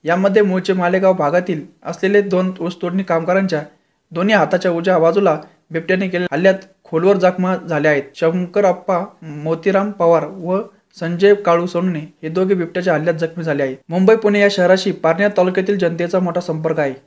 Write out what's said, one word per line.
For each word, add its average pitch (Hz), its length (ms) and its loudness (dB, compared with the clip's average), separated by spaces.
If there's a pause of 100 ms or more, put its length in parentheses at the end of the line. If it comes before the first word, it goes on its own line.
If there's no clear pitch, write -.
यामध्ये 190 380 2
मूळचे 185 300 0
मालेगाव 185 400 2
भागातील 165 500 -2 (220)
असलेले 202 380 0
दोन 185 380 -2
ऊस 175 220 -6
तोडणी 180 200 -4
कामगारांच्या 170 600 0 (480)
दोन्ही 190 240 0
हाताच्या 180 360 0
उजव्या 175 280 0
बाजूला 170 420 2 (300)
बिबट्याने 185 380 -2
केलेल्या 180 240 -4
हल्ल्यात 185 220 2 (300)
खोलवर 180 320 2
जखमा 185 400 0
झाल्या 156 340 -2
आहेत. 139 120 0 (120)
शंकरप्पा 180 920 0 (180)
मोतीराम 165 680 -2
पवार 165 360 2
व 185 340 -4 (400)
संजय 175 340 4
काळू 175 320 2
सोनणे 180 320 -2
हे 156 300 -12
दोघे 190 260 0
बिबट्याच्या 175 400 -2
हल्ल्यात 160 200 0
जखमी 165 300 -6
झाले 143 180 -2
आहेत. 131 140 -4 (120)
मुंबई 190 280 4
पुणे 208 240 2
या 202 100 6
शहराशी 185 420 2
पारनेर 180 440 0
तालुक्यातील 190 420 0
जनतेचा 175 400 -2
मोठा 175 220 -2
संपर्क 156 400 -4
आहे. 135 140 -2 (120)